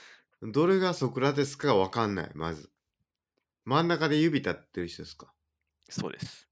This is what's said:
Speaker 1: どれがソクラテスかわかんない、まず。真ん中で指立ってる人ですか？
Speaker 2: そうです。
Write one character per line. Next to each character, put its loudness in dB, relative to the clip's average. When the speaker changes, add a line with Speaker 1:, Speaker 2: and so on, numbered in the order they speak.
Speaker 1:
ど 6
れ 6
が 2
ソ -2
ク -4
ラ 4
テ 0
ス -6
か 2
わ 4
か -2
ん -4
な -6
い、 -20
ま -8
ず。 -18
真 -2
ん -4
中 -4
で -2
指 -2
立 -6
っ -10
て -14
る -10
人 -18
で -20
す -20
か？ -20
Speaker 2:
そ -12
う -16
で -20
す。 -20